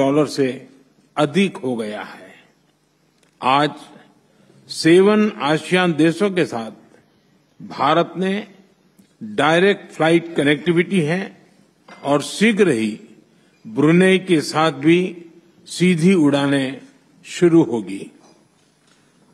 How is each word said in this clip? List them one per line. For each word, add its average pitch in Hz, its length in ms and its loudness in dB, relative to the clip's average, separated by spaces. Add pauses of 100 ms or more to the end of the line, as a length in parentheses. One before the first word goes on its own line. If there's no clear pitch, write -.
(260)
से 131 420 -4 (480)
अधिक 151 400 0
हो 127 200 -6
गया 104 260 -8
है। - 320 -20 (1080)
आज 143 280 2 (960)
सेवन 202 640 4
आसियान 160 600 -2
देशों 165 360 0
के 175 140 -2
साथ 113 260 -10 (920)
भारत 151 540 -2
ने 190 320 -4 (720)
डायरेक्ट 160 720 0
फ्लाइट 165 440 0
कनेक्टिविटी 165 640 0
है 170 360 -4 (680)
और 143 200 0
शीघ्र 202 460 2
ही 110 320 -2 (680)
ब्रुनेई 170 520 4
के 180 220 0
साथ 156 320 -2
भी 165 520 0 (420)
सीधी 180 480 2
उड़ानें 139 680 0 (440)
शुरू 170 380 4
होगी। 110 480 -6 (1200)